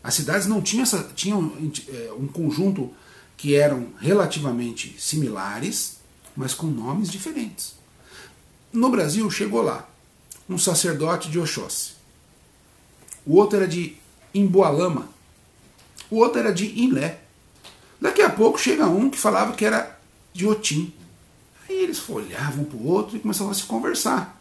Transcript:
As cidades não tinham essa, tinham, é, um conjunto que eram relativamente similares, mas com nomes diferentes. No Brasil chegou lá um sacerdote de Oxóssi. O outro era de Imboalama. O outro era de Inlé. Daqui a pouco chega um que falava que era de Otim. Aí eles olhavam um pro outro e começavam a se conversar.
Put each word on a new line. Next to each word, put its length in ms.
As 120
cidades 320
não 160
tinham 200
essa, 320
tinham, 380
é, 300
um 80
conjunto 640
que 180
eram 340
relativamente 1000
similares, 1000
mas 180
com 120
nomes 440
diferentes. 640
No 180
Brasil 400
chegou 320
lá 260
um 100
sacerdote 720
de 80
Oxóssi. 540
O 120
outro 220
era 100
de 280
Imboalama. 760
O 60
outro 240
era 120
de 280
Inlé. 400
Daqui 220
a 80
pouco 280
chega 280
um 240
que 80
falava 340
que 120
era 340
de 140
Otim. 460
Aí 80
eles 320
olhavam 540
um 20
pro 180
outro 340
e 40
começavam 320
a 20
se 100
conversar. 760